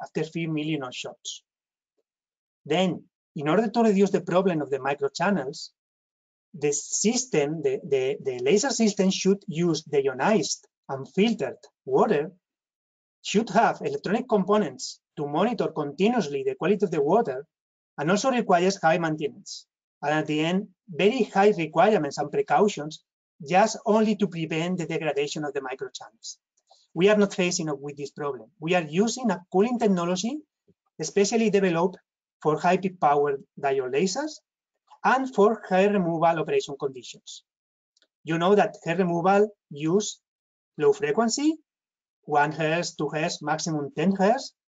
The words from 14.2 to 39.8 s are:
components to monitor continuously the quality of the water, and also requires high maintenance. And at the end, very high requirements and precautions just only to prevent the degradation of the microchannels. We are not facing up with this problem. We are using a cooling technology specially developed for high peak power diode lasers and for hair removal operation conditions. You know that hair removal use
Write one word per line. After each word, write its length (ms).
components 720
to 100
monitor 420
continuously 760
the 100
quality 300
of 60
the 100
water, 440
and 140
also 200
requires 480
high 180
maintenance. 680
And 100
at 140
the 140
end, 260
very 360
high 340
requirements 600
and 140
precautions 720
just 280
only 300
to 100
prevent 500
the 80
degradation 580
of 120
the 60
microchannels. 760
We 160
are 80
not 160
facing 360
up 100
with 180
this 140
problem. 480
We 160
are 80
using 480
a 100
cooling 280
technology 580
specially 480
developed 480
for 180
high 180
peak 220
power 400
diode 340
lasers 400
and 300
for 340
hair 240
removal 480
operation 400
conditions. 640
You 140
know 180
that 280
hair 140
removal 520
use 480